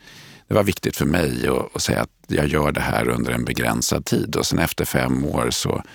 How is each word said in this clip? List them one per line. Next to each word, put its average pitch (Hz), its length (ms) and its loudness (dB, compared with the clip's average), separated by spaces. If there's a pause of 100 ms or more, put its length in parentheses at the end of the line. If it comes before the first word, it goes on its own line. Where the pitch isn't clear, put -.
(480)
det - 60 -2
var 104 100 6
viktigt - 340 -2
för - 80 0
mig 71 420 2
att, - 280 -2
att - 60 -4
säga - 200 0
att - 80 -2 (180)
jag 73 200 2
gör 73 240 2
det - 100 -2
här 57 280 0
under 60 220 -2
en 60 140 -2
begränsad 62 600 -2
tid. - 300 0
Och 82 100 0
sen - 140 0
efter - 260 0
fem 64 400 0
år 62 260 0
så - 320 -2 (120)